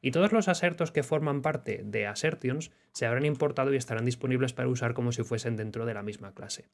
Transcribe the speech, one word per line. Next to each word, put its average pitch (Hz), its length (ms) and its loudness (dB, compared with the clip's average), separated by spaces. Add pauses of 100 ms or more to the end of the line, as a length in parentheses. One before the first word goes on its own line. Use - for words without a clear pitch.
y 135 100 2
todos 185 200 4
los 220 160 4
asertos 170 440 2
que 147 120 2
forman 151 380 2
parte 131 420 -2
de 104 240 -2
assertions 143 640 -2 (220)
se - 120 -2
habrán 123 200 2
importado 139 480 2
y 135 40 4
estarán 117 280 -2
disponibles 127 480 0
para 127 160 -2
usar 123 240 0
como 120 180 0
si 120 120 -2
fuesen 117 340 -2
dentro 110 280 -6
de 117 80 -2
la 101 80 -6
misma 101 320 -10
clase. - 400 -12